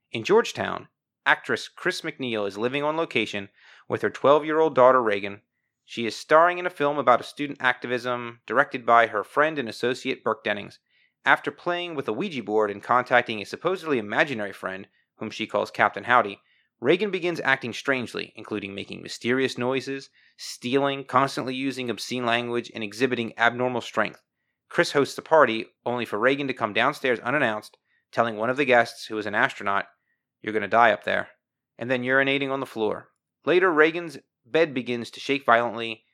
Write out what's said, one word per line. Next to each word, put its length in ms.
In 140
Georgetown, 640
actress 420
Chris 320
MacNeil 480
is 80
living 260
on 140
location 540
with 140
her 80
twelve-year-old 680
daughter 280
Reagan. 400
She 220
is 100
starring 400
in 80
a 60
film 260
about 240
a 40
student 360
activism 840
directed 400
by 220
her 140
friend 360
and 100
associate 560
Burke 200
Dennings. 340
After 240
playing 440
with 140
a 60
Ouija 280
board 280
and 120
contacting 600
a 20
supposedly 540
imaginary 560
friend, 340
whom 140
she 160
calls 240
Captain 340
Howdy, 360
Reagan 300
begins 340
acting 300
strangely, 600
including 380
making 280
mysterious 560
noises, 500
stealing, 640
constantly 500
using 360
obscene 340
language, 500
and 80
exhibiting 560
abnormal 440
strength. 400
Chris 220
hosts 260
a 40
party, 440
only 220
for 120
Reagan 280
to 80
come 180
downstairs 480
unannounced, 560
telling 260
one 120
of 80
the 80
guests, 440
who 100
is 80
an 80
astronaut, 540
"You're 140
gonna 140
die 220
up 140
there," 240
and 140
then 120
urinating 480
on 100
the 40
floor. 460
Later, 260
Reagan's 460
bed 260
begins 380
to 100
shake 240
violently, 580